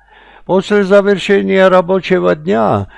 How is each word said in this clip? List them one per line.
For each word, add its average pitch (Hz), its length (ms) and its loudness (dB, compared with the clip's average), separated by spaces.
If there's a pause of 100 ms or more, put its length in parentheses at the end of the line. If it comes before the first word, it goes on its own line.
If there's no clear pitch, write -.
(440)
После 196 380 0
завершения 196 840 2
рабочего 180 680 0
дня 160 640 -2